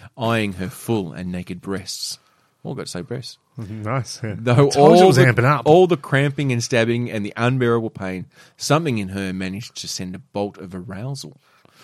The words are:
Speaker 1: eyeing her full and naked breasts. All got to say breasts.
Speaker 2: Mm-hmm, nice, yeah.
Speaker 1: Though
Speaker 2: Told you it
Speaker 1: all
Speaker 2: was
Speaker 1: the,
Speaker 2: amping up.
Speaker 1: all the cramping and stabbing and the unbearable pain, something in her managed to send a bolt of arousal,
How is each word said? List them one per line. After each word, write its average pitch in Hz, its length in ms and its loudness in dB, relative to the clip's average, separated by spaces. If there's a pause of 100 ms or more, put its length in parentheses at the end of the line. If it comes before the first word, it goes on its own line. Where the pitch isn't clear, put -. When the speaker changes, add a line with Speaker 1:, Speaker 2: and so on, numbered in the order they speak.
(160)
Speaker 1:
eyeing 113 360 -2
her 92 180 -6
full 101 420 -4
and 90 200 -10
naked 90 280 -10
breasts. - 600 -10 (420)
All - 140 -10
got 98 100 -10
to - 60 -14
say 90 80 -8
breasts. 120 380 -12 (200)
Speaker 2:
Mm-hmm, 107 240 -12
nice, 120 400 -6
yeah. 110 160 -8
Speaker 1:
Though 123 320 4
Speaker 2:
Told 127 40 -6
you 135 60 2
it 165 220 10
Speaker 1:
all 185 60 10
Speaker 2:
was 143 80 6
Speaker 1:
the, 131 80 8
Speaker 2:
amping 120 200 4
up. 135 220 2
Speaker 1:
all 175 200 8
the 170 120 2
cramping 139 540 0
and 117 120 -2
stabbing 117 460 0
and 104 160 -6
the 101 100 -10
unbearable 117 540 2
pain, 92 340 -8 (320)
something 147 400 0
in 98 140 -4
her 95 240 -6
managed 95 440 -8
to 85 100 -12
send 92 260 -8
a 85 40 -14
bolt 101 380 -8
of 92 180 -16
arousal, 101 640 -12 (460)